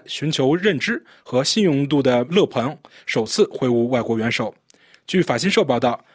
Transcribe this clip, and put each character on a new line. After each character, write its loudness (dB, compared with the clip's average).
寻 -6
求 2
认 0
知 -4
和 -2
信 0
用 2
度 2
的 2
勒 2
庞 -2
首 -2
次 0
会 -2
晤 2
外 0
国 -2
元 -2
首。 -4
据 2
法 -2
新 -2
社 2
报 0
道， 0